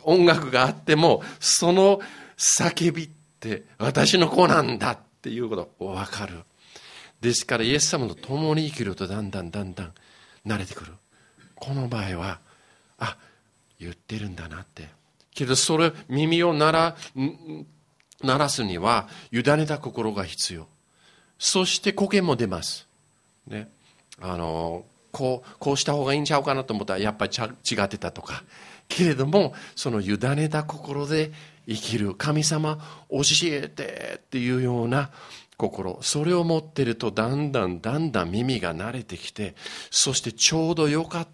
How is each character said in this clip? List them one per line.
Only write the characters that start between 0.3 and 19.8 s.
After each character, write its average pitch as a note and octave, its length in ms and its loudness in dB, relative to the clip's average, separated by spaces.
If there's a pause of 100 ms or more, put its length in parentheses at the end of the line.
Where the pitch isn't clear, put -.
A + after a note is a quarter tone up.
が B2+ 120 4
あ B2 60 4
っ A2+ 40 -4
て - 220 2
も、 D3+ 260 6 (200)
そ - 320 4
の G3 260 6 (380)
叫 - 560 2
び E3 100 -8
っ D3+ 60 -14 (320)
て A2 240 -6 (120)
私 C3+ 400 4
の E3+ 120 4
子 F3+ 180 6
な D#3 140 6
ん A#2+ 180 -2
だ B2 120 0
っ A2 60 -6 (240)
て - 80 -8
い A2+ 120 -6
う A#2 80 -4
こ F#2 280 -4
と F2+ 80 -8
わ G2 200 -6
か G2+ 200 -8
る。 E2+ 180 -14 (760)
で A#2+ 140 0
す - 140 -2
か A#2+ 100 0
ら、 A2+ 60 0
イ A#2+ 100 2
エ D3 60 2
ス - 100 2
様 C3+ 180 0
と F2 60 -6
共 D3+ 400 -2
に D#3 160 0
生 - 80 -8
き A#2 80 -2
る F#2 100 -4
と、 F#2+ 120 -4
だ G2 120 -6
ん G2+ 120 -6
だ G2 100 -6
ん E2+ 80 -8
だ G2+ 140 -6
ん F#2 100 -8
だ F#2 120 -8
ん E2 80 -16 (520)
慣 G#2 140 -2
れ F#2 60 -6
て - 100 -16
く F2 100 -16
る。 E2 80 -20 (600)
こ - 180 -8
の C3 140 -2
場 A#2+ 140 -4
合 F#2+ 140 -4
は、 F2 240 -6 (600)
「あ、 - 180 -6 (640)
言 F2 140 -12
っ - 20 -14
て - 240 -10
る G#2 100 -8
ん F2+ 60 -12
だ E2+ 120 -12
な」 D#2+ 140 -14
っ - 40 -18
て。 - 220 -20 (460)
け C3+ 140 -2
ど、 C3 80 4
そ D#3+ 220 4
れ、 D#3+ 160 6 (160)
耳 D#3 340 2
を F3 100 4
鳴 D3+ 180 6
ら-、 D#3+ 240 4 (240)
ん-、 D#3 460 -6 (560)
鳴 C3 160 4
ら D3 120 2
す - 140 -2
に F#2 140 -2
は、 G#2+ 320 2 (220)
委 A2+ 60 0
ね D3 280 4
た D3+ 140 -4
心 A2 340 -4